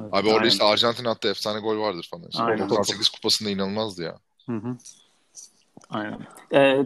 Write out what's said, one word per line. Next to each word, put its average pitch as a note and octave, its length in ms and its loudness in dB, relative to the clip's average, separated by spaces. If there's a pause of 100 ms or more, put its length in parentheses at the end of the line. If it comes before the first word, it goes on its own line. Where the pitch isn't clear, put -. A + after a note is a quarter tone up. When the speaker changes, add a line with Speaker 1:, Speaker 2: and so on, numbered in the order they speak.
Speaker 1:
Evet. G#2+ 120 -12
Speaker 2:
Abi G2 140 2
orada A2 120 6
Speaker 3:
Aynen. A2 100 4
Speaker 2:
işte - 140 2
Arjantin A2+ 420 2
attığı A2+ 240 -2
efsane G#2+ 300 -4
gol G#2+ 200 -2
vardır G#2+ 320 -4
falan. F2 180 -14
İşte - 140 -4
Speaker 3:
Aynen. G#2 260 -2
Speaker 2:
doksan G#2 140 2 (100)
sekiz G#2+ 160 -2
kupasında G#2+ 400 -2
inanılmazdı G2 540 -4
ya. E2+ 140 -8 (280)
Speaker 1:
Hı B2 100 -8
hı. A#2+ 220 -8 (1120)
Speaker 3:
Aynen. G#2+ 300 -8 (340)
Ee, C#3 320 6